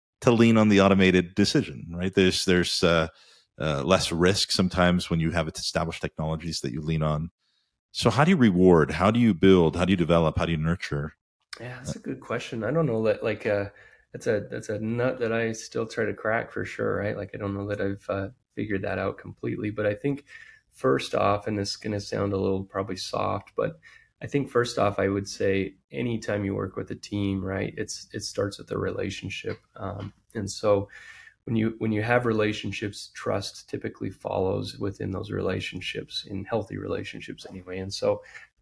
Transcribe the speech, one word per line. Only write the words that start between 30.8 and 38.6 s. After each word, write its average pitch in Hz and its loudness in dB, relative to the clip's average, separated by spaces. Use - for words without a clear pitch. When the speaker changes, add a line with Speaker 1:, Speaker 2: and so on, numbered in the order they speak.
Speaker 2:
when 113 -2
you, 113 0
when 110 -2
you 104 0
have 120 2
relationships, 107 -2
trust - -6
typically - -8
follows 101 -4
within 104 -6
those 98 -8
relationships, - -6
in 101 -8
healthy 104 -6
relationships 98 -8
anyway. 92 -12
And 95 -8
so, 104 -2